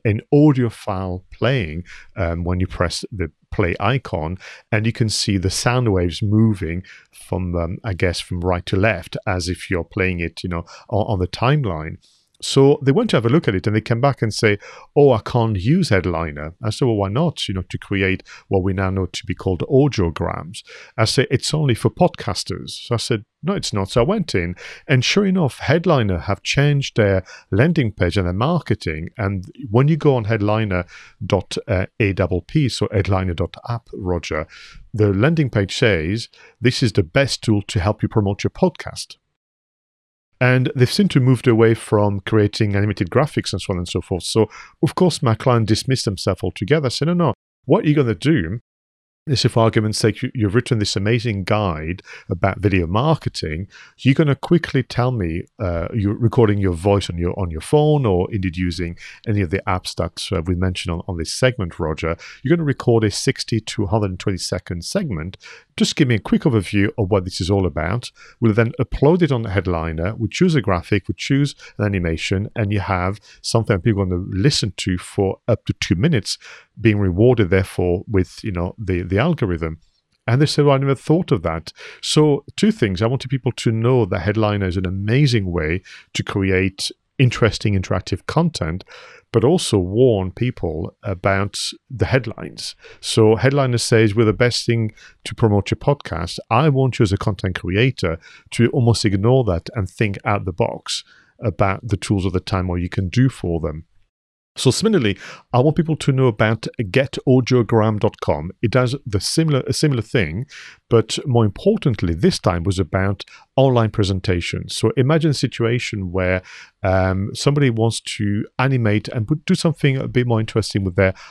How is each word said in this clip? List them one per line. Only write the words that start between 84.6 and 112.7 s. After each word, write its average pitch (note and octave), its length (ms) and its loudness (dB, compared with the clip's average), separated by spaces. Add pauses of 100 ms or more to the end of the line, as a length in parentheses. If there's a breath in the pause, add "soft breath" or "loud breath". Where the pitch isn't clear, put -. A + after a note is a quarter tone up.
is F2+ 100 -2
an F#2 80 -2
amazing G#2 640 0
way E2 300 -2 (320 loud breath)
to - 100 -2
create F#2+ 680 -2 (260)
interesting A2 600 2
interactive G2 460 -4
content, F#2 580 -2 (480 loud breath)
but G#2+ 120 2
also D3 340 2
warn G2 540 2
people F#2 720 -6
about G2 560 -2 (280)
the A2+ 200 -2
headlines. - 680 -4 (240 loud breath)
So A2 360 4
Headliner C3 420 2
says, A2 380 2
"We're A#2 100 4
the G#2+ 80 4
best A#2+ 320 0
thing A#2 280 -2 (320 loud breath)
to - 100 -12
promote G#2 340 2
your A2 80 -2
podcast. - 640 -4 (100)
I C3+ 200 4
want C3 280 0
you B2 60 2
as F#2+ 80 2
a G2 60 2
content F#2+ 420 -4
creator F#2 580 0 (340 loud breath)
to A#2 180 4
almost A#2 360 2
ignore A2+ 380 2
that F2+ 320 -2
and G2 120 -4
think G2+ 380 -2
out G#2 200 -2
the F#2+ 80 -4
box - 500 -4 (360 soft breath)
about G#2 480 -2
the G2 100 0
tools G2 280 -2
of F2+ 80 0
the F#2 60 0
time, F#2 280 -2
what F2+ 140 -2
you F2+ 80 -4
can F#2+ 200 -4
do B2+ 200 2
for E2+ 300 -4
them." D#2+ 260 -6 (720)
So - 120 4
similarly, C#3+ 480 2 (360 loud breath)
I B2 80 4
want D3 160 2
people D#3+ 180 0
to - 160 0
know C3 160 2
about A2+ 400 0 (240)
get C3 340 0
audiogram A#2 760 4
dot - 180 0
com. D#2+ 320 -2 (100)
It A2+ 80 0
does B2+ 360 0
the G2+ 160 -4
similar, D3+ 440 0
a B2 60 -4
similar C#3 300 0
thing, F#2+ 440 -4 (440 loud breath)
but A2+ 360 2
more A#2 200 4
importantly, A2+ 680 0
this A2+ 240 2
time E2+ 260 0
was F2+ 140 0